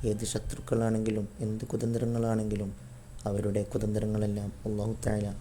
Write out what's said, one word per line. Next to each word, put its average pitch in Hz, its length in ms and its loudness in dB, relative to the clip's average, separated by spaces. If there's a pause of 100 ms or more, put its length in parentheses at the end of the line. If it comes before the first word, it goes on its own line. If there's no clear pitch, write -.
ഏത് 107 200 2
ശത്രുക്കളാണെങ്കിലും 110 1000 2 (140)
എന്ത് 110 240 -2
കുതന്ത്രങ്ങളാണെങ്കിലും 113 1040 2 (560)
അവരുടെ 101 360 2
കുതന്ത്രങ്ങളെല്ലാം 107 880 0 (140)
അല്ലാഹു 107 360 0
തആല 107 260 2 (140)